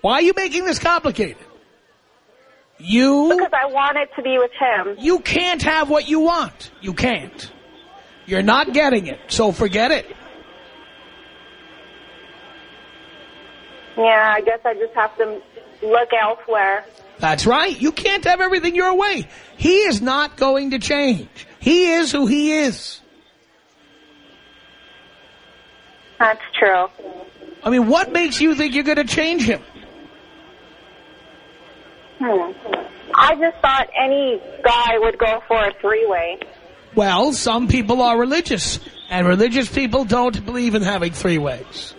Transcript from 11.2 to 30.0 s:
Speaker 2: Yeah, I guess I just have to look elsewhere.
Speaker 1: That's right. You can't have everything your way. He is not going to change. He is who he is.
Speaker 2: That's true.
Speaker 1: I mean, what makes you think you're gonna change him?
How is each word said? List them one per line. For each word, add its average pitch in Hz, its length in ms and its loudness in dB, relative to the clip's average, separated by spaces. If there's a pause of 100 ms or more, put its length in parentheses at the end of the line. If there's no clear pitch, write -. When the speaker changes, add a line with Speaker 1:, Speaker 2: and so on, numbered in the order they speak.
Speaker 2:
Yeah, 220 400 6
I 214 40 0
guess 226 220 0
I 226 120 -2
just 220 180 -6
have 214 240 -2
to 214 240 -4 (420)
look 233 300 2
elsewhere. 214 720 -2 (340)
Speaker 1:
That's 156 260 -2
right. 302 340 2
You 302 120 0
can't - 320 -2
have 359 160 2
everything 359 360 0
your 370 200 2
way. 381 320 -2 (300)
He 359 220 4
is 311 220 2
not 269 360 -2
going 269 340 2
to 262 80 -4
change. 277 480 0 (320)
He 349 320 4
is 330 220 0
who 285 140 2
he 294 320 0
is. - 420 -4 (3250)
Speaker 2:
That's 220 240 2 (160)
true. 190 300 2 (760)
Speaker 1:
I 220 80 -4
mean, 240 180 2
what 330 260 2
makes 339 260 -2
you 302 160 2
think 285 180 -4
you're 277 120 -2
gonna 294 180 0
change 320 400 -2
him? 208 180 -2 (2500)